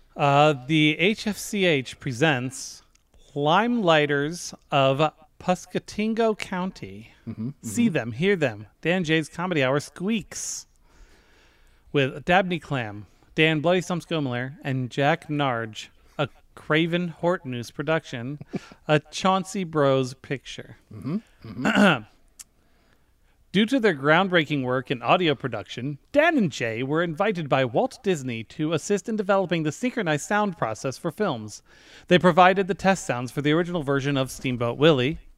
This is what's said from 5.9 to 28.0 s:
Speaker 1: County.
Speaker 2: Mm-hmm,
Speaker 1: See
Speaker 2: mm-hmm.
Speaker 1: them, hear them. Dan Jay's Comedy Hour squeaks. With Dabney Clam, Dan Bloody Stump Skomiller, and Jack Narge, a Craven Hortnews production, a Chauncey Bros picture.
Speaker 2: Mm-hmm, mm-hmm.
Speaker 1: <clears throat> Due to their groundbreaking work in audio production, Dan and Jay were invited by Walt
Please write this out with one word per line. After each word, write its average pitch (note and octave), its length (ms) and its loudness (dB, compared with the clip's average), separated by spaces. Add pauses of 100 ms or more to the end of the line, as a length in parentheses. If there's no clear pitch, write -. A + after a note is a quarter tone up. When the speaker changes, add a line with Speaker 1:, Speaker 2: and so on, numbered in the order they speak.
Speaker 1:
County. A#2 760 -8 (160)
Speaker 2:
Mm-hmm, A2 220 -8 (120)
Speaker 1:
See A#3 240 0
Speaker 2:
mm-hmm. F#3+ 80 0
Speaker 1:
them, A#2+ 180 -4
hear F3 240 2
them. A2 300 -2 (140)
Dan F3+ 240 0
Jay's D#3+ 240 0
Comedy F3 340 -2
Hour C3 180 2
squeaks. - 840 -8 (1300)
With C#3 320 0
Dabney F3+ 340 2
Clam, G#2+ 480 -8 (300)
Dan D#3+ 240 4
Bloody F3 200 2
Stump E3+ 240 -6
Skomiller, C3 600 -4
and C3 260 -4
Jack C#3+ 380 0
Narge, A#2+ 600 -4 (300)
a C#3+ 100 -2 (260)
Craven E3 680 0
Hortnews C3 500 -2
production, D3 680 -4 (500)
a D3+ 100 6
Chauncey F#3+ 680 -2
Bros C#3 500 0
picture. - 600 -12 (160)
Speaker 2:
Mm-hmm, B2+ 240 -6 (280)
mm-hmm. D3+ 640 2
Speaker 1:
<clears throat> - 40 -20 (1400)
Due G#3 140 4
to C4+ 120 2
their G#3+ 160 2
groundbreaking D#3 720 2
work B2+ 260 -2
in B2 120 -4
audio D#3 320 2
production, B2 640 -8 (140)
Dan D#4 260 4
and F#3+ 120 2
Jay A#2 320 -4
were D3 200 0
invited F3 480 -2
by C3+ 160 4
Walt D#3+ 360 -2